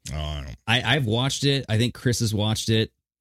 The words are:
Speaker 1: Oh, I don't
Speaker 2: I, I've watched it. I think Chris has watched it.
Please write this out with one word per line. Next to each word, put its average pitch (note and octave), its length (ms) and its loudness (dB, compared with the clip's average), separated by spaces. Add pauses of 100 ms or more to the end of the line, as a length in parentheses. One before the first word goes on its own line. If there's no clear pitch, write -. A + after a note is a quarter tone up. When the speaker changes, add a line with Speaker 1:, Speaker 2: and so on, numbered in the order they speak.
(120)
Speaker 1:
Oh, D2 60 -4
I D2 260 -6
don't C2+ 120 -12 (100)
Speaker 2:
I, A#2+ 300 2
I've C#3 100 0
watched B2 380 0
it. C#3 240 2
I A2 100 2
think A#2 160 2
Chris - 240 0
has A2 160 0
watched G#2+ 340 0
it. A2 220 2 (300)